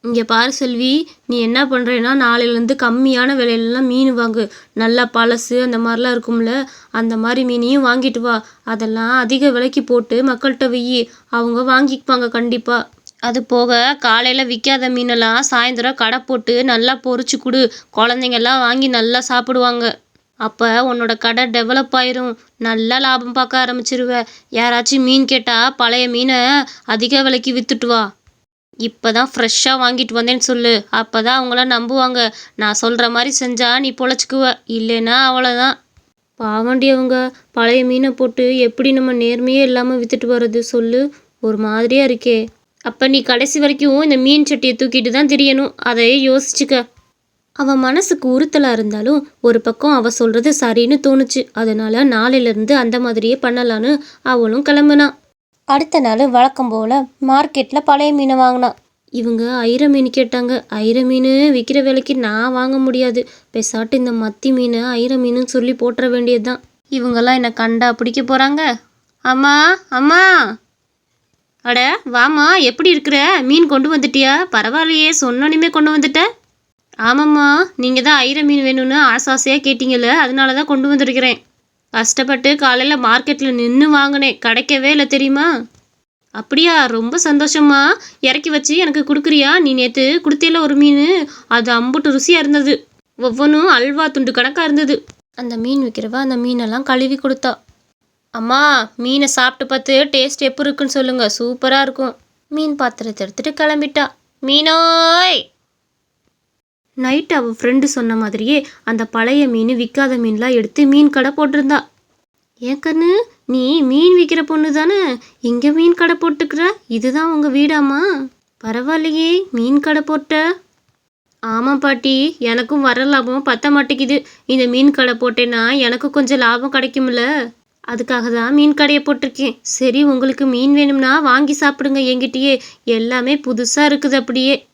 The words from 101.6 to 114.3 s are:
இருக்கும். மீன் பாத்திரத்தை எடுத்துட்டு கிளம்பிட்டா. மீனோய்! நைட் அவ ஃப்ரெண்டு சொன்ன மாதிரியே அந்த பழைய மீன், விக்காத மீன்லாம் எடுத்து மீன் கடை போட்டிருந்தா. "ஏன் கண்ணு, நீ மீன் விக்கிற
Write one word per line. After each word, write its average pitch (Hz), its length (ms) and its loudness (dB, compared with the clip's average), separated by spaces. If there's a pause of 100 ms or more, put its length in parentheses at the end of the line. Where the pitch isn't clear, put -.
இருக்கும். 262 340 -4 (320)
மீன் 302 280 -4
பாத்திரத்தை 226 500 -6
எடுத்துட்டு 247 280 -8
கிளம்பிட்டா. 294 500 -2 (380)
மீனோய்! 330 1000 2 (1600)
நைட் 262 360 -2
அவ 240 180 0
ஃப்ரெண்டு 254 340 0
சொன்ன 233 320 -2
மாதிரியே 220 500 -2 (180)
அந்த 226 200 -4
பழைய 254 440 0
மீன், 226 280 0
விக்காத 254 400 -2
மீன்லாம் 233 380 -2
எடுத்து 240 320 2
மீன் 285 240 6
கடை 277 200 0
போட்டிருந்தா. 285 480 0 (840)
"ஏன் 262 260 -6
கண்ணு, 320 240 2 (340)
நீ 262 380 0
மீன் 311 360 4
விக்கிற 330 240 2